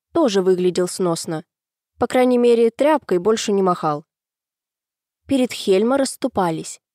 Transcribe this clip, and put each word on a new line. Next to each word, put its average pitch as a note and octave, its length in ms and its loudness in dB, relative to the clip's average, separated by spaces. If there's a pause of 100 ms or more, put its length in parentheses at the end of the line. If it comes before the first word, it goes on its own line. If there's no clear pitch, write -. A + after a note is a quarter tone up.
(120)
тоже A3 300 0
выглядел F3+ 480 0
сносно. E3+ 560 -4 (540)
По A#3+ 80 -2
крайней B3+ 300 2
мере, A#3 320 4
тряпкой C4+ 500 0
больше G#3 340 0
не G3 80 2
махал. E3 440 -2 (1200)
Перед B3+ 280 0
Хельма G#3+ 440 0
расступались. F#3+ 840 -4 (140)